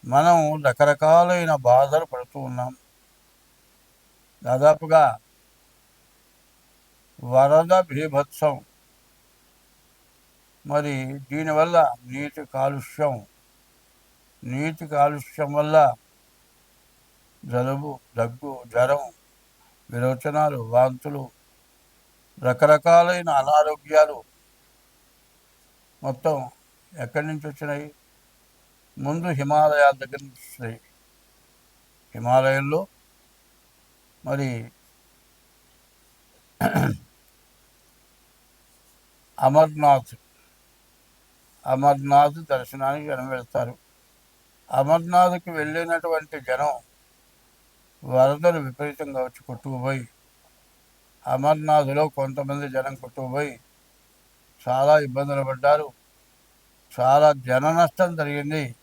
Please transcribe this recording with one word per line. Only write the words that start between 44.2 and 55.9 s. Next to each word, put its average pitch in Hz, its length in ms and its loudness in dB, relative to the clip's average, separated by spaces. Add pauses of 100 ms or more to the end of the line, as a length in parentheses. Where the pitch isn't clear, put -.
అమర్నాథ్కి 170 800 0
వెళ్ళినటువంటి 160 880 -6
జనం 131 400 -4 (1200)
వరదలు 143 540 2
విపరీతంగా 139 640 -8
వచ్చి 127 220 -12
కొట్టుకుపోయి, 127 640 -8 (1160)
అమర్నాథ్లో 151 840 0
కొంతమంది 139 600 -8
జనం 131 260 -6
కొట్టుకుపోయి 131 680 -10 (1080)
చాలా 139 300 4
ఇబ్బందులు 139 440 -4
పడ్డారు. 135 500 -2 (1080)